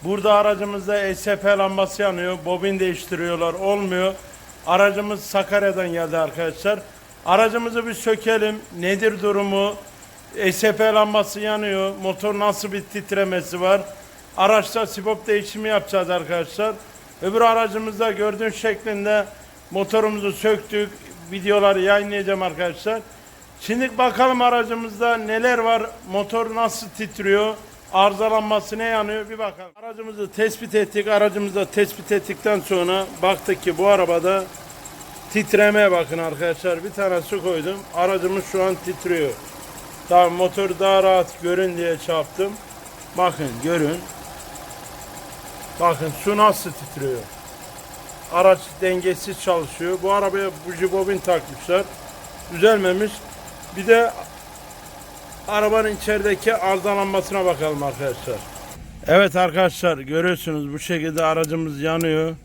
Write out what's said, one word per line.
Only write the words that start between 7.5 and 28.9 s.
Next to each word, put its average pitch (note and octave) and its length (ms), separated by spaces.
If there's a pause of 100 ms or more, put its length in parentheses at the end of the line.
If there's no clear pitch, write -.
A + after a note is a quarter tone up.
bir A#3 60
sökelim. A3 600 (240)
Nedir G3 420
durumu? G3+ 540 (760)
S G#3+ 240
P A3 80
lambası G#3+ 560
yanıyor. G3+ 560
Motor G3 440
nasıl G#3 320
bir G3 100
titremesi F#3 800
var? F#3+ 200 (560)
Araçta G#3+ 500
sibop G#3+ 400
değişimi G#3 420
yapacağız G3 400
arkadaşlar. F3 680 (460)
Öbür G3 200
aracımızda A3 680
gördüğün G#3 380
şeklinde G#3 760 (460)
motorumuzu G3+ 600
söktük. G#3 580 (420)
Videoları G3 500
yayınlayacağım G3+ 600
arkadaşlar. F3+ 600 (640)
Şimdi A#3+ 340
bakalım B3+ 440
aracımızda A#3 760
neler A3+ 400
var, A3+ 260 (280)
motor A3 440
nasıl A3+ 340
titriyor, G#3 680 (380)
arızalanması G#3+ 840
ne A3+ 60
yanıyor G#3+ 460